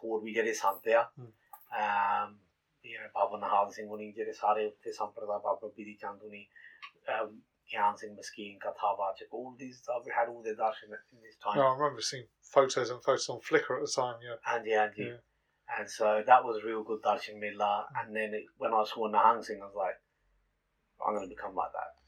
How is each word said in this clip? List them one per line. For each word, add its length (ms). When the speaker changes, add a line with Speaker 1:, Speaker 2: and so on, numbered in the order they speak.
Speaker 1:
ਹੋਰ 200
ਵੀ 100
ਜਿਹੜੇ 200
ਸੰਤ 360
ਆ, 140
Speaker 2:
Hmm. 160
Speaker 1:
um, 580
you 160
know, 140
Baba 300
Nahal 300
Singh 140
ਹੁਣੀ, 240
ਜਿਹੜੇ 220
ਸਾਰੇ 340
ਉੱਥੇ 240
ਸੰਪਰਦਾ, 520
Baba 340
Bidhi 220
Chand 220
ਹੁਣੀ, 260
um, 340
Gyan 260
Singh 180
Maskeen, 440
Katha 400
Vachak, 320
all 260
these, 300
uh, 160
we 80
had 160
all 140
the 140
darshan 380
in 80
this 160
time. 200
Speaker 2:
No, 100
I 60
remember 280
seeing 260
photos 480
and 140
photos 260
on 120
Flickr 360
at 80
the 100
time, 200
yeah. 100
Speaker 1:
Hanji, 340
hanji. 260
Speaker 2:
Yeah. 680
Speaker 1:
And 120
so 360
that 180
was 140
a 80
real 180
good 200
darshan 360
mela. 500
Speaker 2:
Hmm. 100
Speaker 1:
And 160
then 180
it, 120
when 160
I 120
saw 220
Nahang 360
Singh, 180
I 40
was 100
like, 240
"I'm 100
gonna 120
become 280
like 180
that." 180